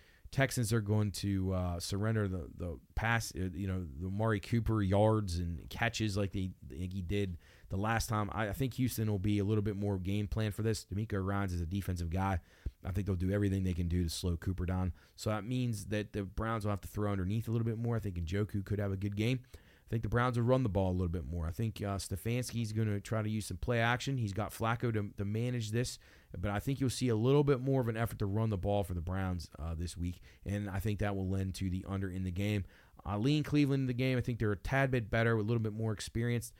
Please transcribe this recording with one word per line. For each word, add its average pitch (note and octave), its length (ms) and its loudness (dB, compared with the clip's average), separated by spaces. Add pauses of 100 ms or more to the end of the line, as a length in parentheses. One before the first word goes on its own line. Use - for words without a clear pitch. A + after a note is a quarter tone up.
(300)
Texans B2+ 420 2
are A2+ 100 4
going G#2 300 2
to, F#2+ 420 0
uh, F2+ 260 -2
surrender G#2 480 0
the, F2+ 280 -4
the E2 220 -6 (160)
pass, A2+ 400 0
uh, F#2 180 -2
you F#2+ 140 -4
know, F#2 180 -2 (140)
the F2+ 80 -4
Amari G#2+ 320 2
Cooper A2 420 2
yards G2+ 580 4
and E2+ 320 -4
catches A2 460 -2
like G2+ 160 0
they, F#2+ 200 -2 (180)
like F2+ 220 -6
he F#2+ 100 -4
did F#2+ 340 -2 (340)
the F#2+ 80 -2
last A2 300 0
time. G#2+ 240 0
I, G#2 180 -2
I - 20 -4
think C3 220 -2
Houston A2+ 360 0
will G#2 80 2
be G#2 220 4
a G2 40 2
little G#2+ 180 2
bit G2+ 140 0
more G2+ 220 0
game G2 300 -2
plan G#2+ 240 -2
for G#2+ 100 -6
this. A2 220 0
DeMeco G2+ 420 -2
Ryans G2 280 0
is F2 80 0
a E2 40 -2
defensive F2 440 -2
guy. F#2 280 0 (460)
I F#2 80 -4
think F#2 140 -2
they'll G2 100 0
do F#2 160 0
everything G2 320 2
they F2+ 100 2
can F2 140 0
do F2 160 2
to E2 60 0
slow F2 260 -2
Cooper F2+ 300 -2
down. F#2 260 0 (240)
So - 140 -4
that G#2+ 140 -2
means A#2+ 420 -2
that G#2 260 -2
the G#2+ 100 -4
Browns A2+ 420 -2
will G#2 60 2
have G2+ 120 -2
to - 60 -8
throw G#2 220 0
underneath G2+ 380 0
a - 20 -2
little A2+ 160 0
bit A2 120 -2
more. A#2 180 0
I - 20 2
think G2 180 -4
Njoku G2 480 0
could G2+ 140 -2
have G2+ 140 0
a G2 40 -2
good G2+ 200 -2
game. A#2+ 240 2 (120)
I - 380 -18
think A#2 140 -2
the A2+ 40 -2
Browns A#2+ 300 2
will A#2 60 4
run B2+ 180 6
the B2 60 2
ball F#2+ 220 2
a - 20 2
little F2+ 160 2
bit E2 180 -4
more. E2 220 -2
I - 20 -4
think, A2 320 -4
uh, G2 140 -2
Stefanski's A2+ 760 -4
gonna G#2+ 280 0
try A2 220 -2
to G#2+ 60 -2
use G#2+ 180 -2
some F#2+ 100 -6
play A#2+ 240 0
action. B2 360 2
He's G#2+ 160 0
got G2+ 200 -4
Flacco A#2 420 0
to, G#2 240 0
to G2+ 60 -2
manage A2+ 480 -2
this, B2 260 -2 (400)
but G2+ 140 0
I G2+ 80 0
think C3+ 200 -2
you'll C3 100 2
see B2+ 180 0
a A2+ 80 4
little C3 260 6
bit C3+ 180 4
more C3 200 2
of A#2 80 0
an A2 80 -2
effort A2+ 240 -2
to G#2+ 60 0
run A2 240 2
the G2+ 60 0
ball G2+ 280 2
for F2+ 100 -4
the F2 60 -2
Browns, F#2 580 -2
uh, E2 160 -4
this E2+ 220 -4
week, F2 240 -4 (260)
and G2+ 240 -2
I F#2+ 80 -2
think G#2 220 0
that G2+ 160 0
will F#2+ 120 0
lend F#2+ 280 0
to F#2+ 120 -2
the F#2 200 -2
under G2 200 -2
in F#2 140 -4
the F#2 80 0
game. G2+ 360 0 (380)
I G2+ 120 -2
lean C#3+ 260 2
Cleveland C#3 380 4
in C3 80 0
the B2+ 40 0
game. B2+ 240 0
I A#2+ 40 0
think A#2+ 180 -2
they're G#2+ 140 2
a G2 40 -2
tad C3+ 360 0
bit A#2 180 0
better, A2+ 260 4
a G#2+ 60 2
little A2+ 160 2
bit A2 140 0
more A2 200 -2
experienced, A#2 680 -2